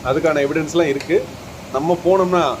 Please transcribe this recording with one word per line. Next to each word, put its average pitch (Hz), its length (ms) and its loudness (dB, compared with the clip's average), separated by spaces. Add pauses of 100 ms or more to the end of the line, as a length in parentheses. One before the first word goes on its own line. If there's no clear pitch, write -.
அதுக்கான 143 400 2
எவிடன்ஸ்லாம் 156 480 0
இருக்கு. 147 240 -2 (560)
நம்ம 160 320 0
போனோம்னா, 180 380 4 (180)